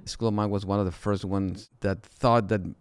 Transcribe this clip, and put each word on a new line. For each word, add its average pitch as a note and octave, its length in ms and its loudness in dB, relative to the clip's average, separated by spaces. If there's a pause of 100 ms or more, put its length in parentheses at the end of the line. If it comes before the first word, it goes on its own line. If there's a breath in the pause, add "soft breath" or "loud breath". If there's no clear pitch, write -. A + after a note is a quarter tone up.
The - 60 -16
School A2+ 200 0
of G#2 60 0
Mines G#2 160 0
was G2+ 140 -2
one G2 140 0
of G2+ 80 2
the F2 60 -2
first G2+ 340 -2
ones F#2+ 420 -4 (120)
that G2 220 -2
thought A#2 460 2
that G#2 140 0 (180)